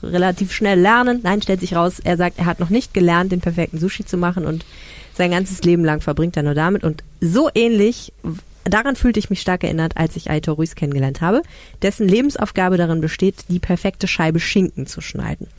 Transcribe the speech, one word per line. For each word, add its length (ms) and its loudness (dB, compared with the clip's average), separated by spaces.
relativ 480 0
schnell 280 2
lernen. 440 4
Nein, 180 0
stellt 200 0
sich 140 -4
raus, 280 0
er 140 0
sagt, 200 -2
er 80 -2
hat 140 0
noch 100 -2
nicht 240 0
gelernt, 380 4
den 80 0
perfekten 400 -2
Sushi 260 -4
zu 120 -4
machen 280 -2
und 200 -4
sein 160 2
ganzes 320 -2
Leben 220 4
lang 160 0
verbringt 340 -2
er 80 0
nur 120 0
damit. 280 0
Und 220 -4
so 340 2
ähnlich, 560 2
daran 320 0
fühlte 220 2
ich 100 -2
mich 100 -2
stark 240 -2
erinnert, 320 -2
als 220 -2
ich 120 -10
Aitor 260 -2
Ruiz 200 -4
kennengelernt 460 -2
habe, 200 2
dessen 280 0
Lebensaufgabe 640 2
darin 240 2
besteht, 480 -2
die 120 0
perfekte 480 -2
Scheibe 340 0
Schinken 460 0
zu 120 -14
schneiden. 480 -8